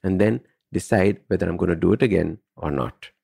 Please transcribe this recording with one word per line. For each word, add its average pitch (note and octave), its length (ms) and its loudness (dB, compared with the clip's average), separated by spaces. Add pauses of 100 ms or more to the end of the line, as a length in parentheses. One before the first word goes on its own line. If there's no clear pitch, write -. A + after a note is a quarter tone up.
And F#2+ 200 0
then A2 180 2 (320)
decide G2+ 560 0
whether F2+ 220 -2
I'm F2 80 -4
gonna F2 180 0
do F2 160 2
it A2 100 2
again F2 360 0 (180)
or D#2 160 -6
not. C#2 400 -8 (120)